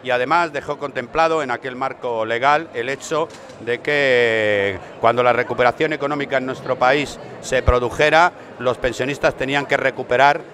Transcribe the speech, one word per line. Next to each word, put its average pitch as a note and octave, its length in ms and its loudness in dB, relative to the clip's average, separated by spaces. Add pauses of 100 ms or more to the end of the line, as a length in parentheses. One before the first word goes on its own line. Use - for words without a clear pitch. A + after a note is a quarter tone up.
Y B2+ 60 -8
además D3 440 0
dejó C#3 260 -6
contemplado D3 640 -2
en B2+ 80 -4
aquel B2 240 -6
marco B2+ 500 -4
legal C#3 480 0
el A#2+ 140 -4
hecho D3+ 400 -4 (320)
de A#2+ 220 -4
que A2+ 960 2 (220)
cuando A#2+ 200 2
la B2 120 4
recuperación B2 600 2
económica C#3+ 440 -4
en C3 80 -2
nuestro B2+ 320 -6
país C3 420 0 (220)
se B2+ 200 -2
produjera, D3 680 4 (280)
los B2 180 0
pensionistas C3 580 -2
tenían C#3 300 -2
que C#3 120 0
recuperar C3 640 2 (120)